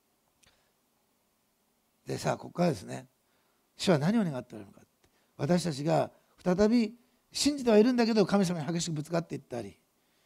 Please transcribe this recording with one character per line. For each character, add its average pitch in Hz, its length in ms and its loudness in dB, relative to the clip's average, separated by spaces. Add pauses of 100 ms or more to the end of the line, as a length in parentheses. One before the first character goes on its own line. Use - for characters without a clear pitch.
(2000)
で、 131 120 -8
さ 147 140 -4
あ、 117 40 -4
こ - 120 -14
こ - 40 -20
か 175 120 0
ら 175 60 2
で 127 60 -4
す 95 80 -14
ね、 127 240 -12 (680)
主 - 120 -4
は 165 100 4
何 180 200 0
を 208 60 0
願 151 140 -6
っ 123 60 -10
て - 100 -20
お 110 40 -14
ら 104 60 -16
れ - 60 -20
る - 20 -20
の - 60 -20
か。 - 80 -20 (500)
私 160 280 0
た 170 80 -4
ち 135 100 -8
が 151 300 0 (320)
再 185 240 2
び 226 260 0 (380)
信 285 260 -2
じ 254 60 -8
て 240 80 2
は 208 60 8
い 214 40 8
る 254 100 4
ん 247 40 0
だ 233 100 4
け 226 80 0
ど、 208 100 4
神 202 200 2
様 170 160 -2
に 160 120 -6
激 170 80 -2
し 170 100 -6
く - 20 -4
ぶ 151 100 -6
つ 160 80 -10
か 170 80 -2
っ 165 60 -4
て 147 100 -12
い 135 40 -8
っ - 20 -12
た 120 200 -10
り、 101 160 -12 (500)